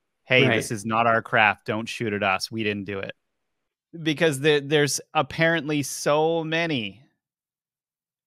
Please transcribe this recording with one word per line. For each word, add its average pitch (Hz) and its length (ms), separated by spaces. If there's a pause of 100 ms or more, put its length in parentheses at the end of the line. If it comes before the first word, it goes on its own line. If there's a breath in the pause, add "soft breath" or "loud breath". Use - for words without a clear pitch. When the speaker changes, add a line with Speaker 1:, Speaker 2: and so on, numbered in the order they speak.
(240)
Speaker 1:
"Hey, 127 220
Speaker 2:
Right. 117 100
Speaker 1:
this 110 140
is 107 140
not 113 220
our 113 160
craft. 107 420
Don't 113 240
shoot 110 240
at 101 100
us. 95 280
We 110 120
didn't 104 220
do 98 140
it." 101 160 (880)
Because 151 380
there, 147 200
there's 143 400 (140)
apparently 156 680
so 160 600
many 151 640 (1200)